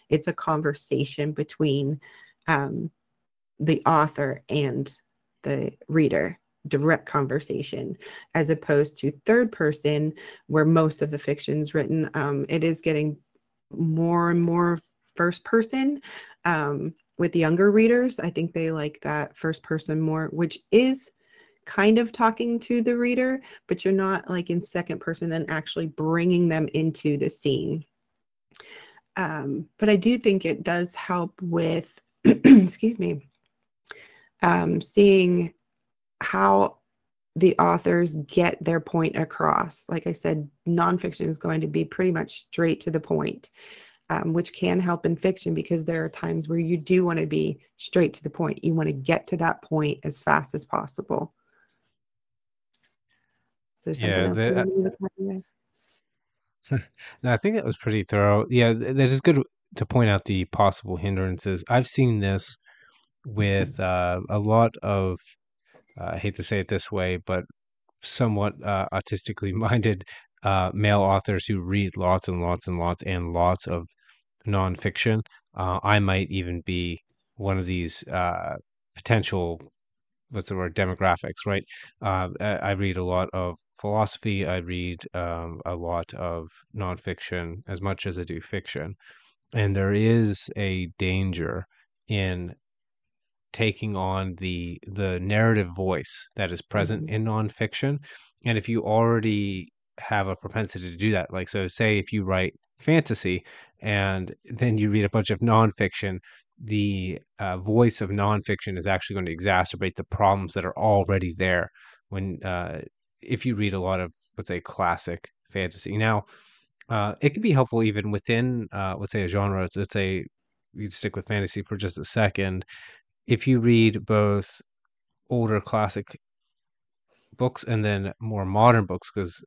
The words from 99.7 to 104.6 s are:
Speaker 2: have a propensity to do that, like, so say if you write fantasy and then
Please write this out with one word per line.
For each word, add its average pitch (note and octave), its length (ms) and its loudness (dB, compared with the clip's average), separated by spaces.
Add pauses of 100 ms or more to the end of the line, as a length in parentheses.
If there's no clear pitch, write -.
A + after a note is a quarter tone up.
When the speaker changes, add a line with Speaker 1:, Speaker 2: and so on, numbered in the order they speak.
Speaker 2:
have G2 300 -2
a F#2 80 -4
propensity F#2 540 -8
to E2+ 60 -14
do G#2+ 160 0
that, F2+ 200 -2
like, F#2 160 -6
so G2 200 -4
say G#2+ 300 0
if F#2+ 140 -6
you G#2+ 120 -2
write F#2 300 0 (260)
fantasy D#3 640 0 (360)
and G2 540 -2 (100)
then A#2 340 0